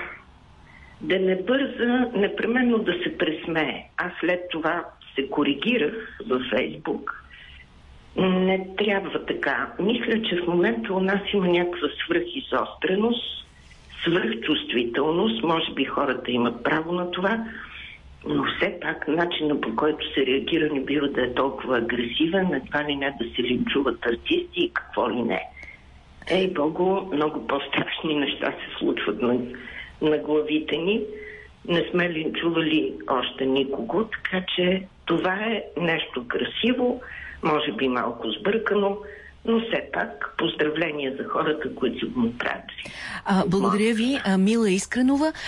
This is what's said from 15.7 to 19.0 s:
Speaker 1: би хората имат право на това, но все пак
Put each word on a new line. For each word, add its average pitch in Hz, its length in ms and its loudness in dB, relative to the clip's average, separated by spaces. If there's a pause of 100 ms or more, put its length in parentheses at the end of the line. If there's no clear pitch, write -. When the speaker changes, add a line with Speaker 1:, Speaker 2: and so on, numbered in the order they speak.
Speaker 1:
би 135 120 0
хората 131 460 -2
имат 120 320 0
право 160 280 0
на 180 200 -2
това, 196 340 0 (800)
но 147 180 0
все 175 380 -2
пак 156 260 -4